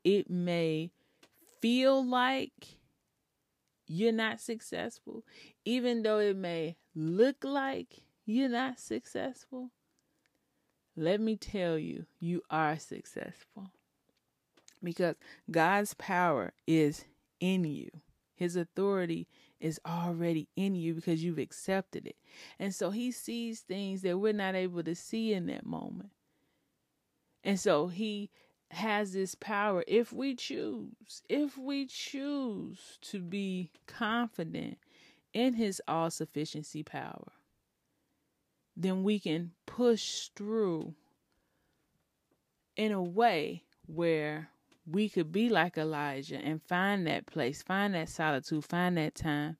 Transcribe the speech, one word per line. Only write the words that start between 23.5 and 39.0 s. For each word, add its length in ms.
things 420
that 160
we're 140
not 220
able 280
to 120
see 380
in 140
that 180
moment. 460
And 160
so 300
he 420
has 420
this 220
power 520
if 260
we 220
choose, 920
if 280
we 300
choose 1160
to 180
be 500
confident 920
in 220
his 320
all-sufficiency 960
power, 500
then 280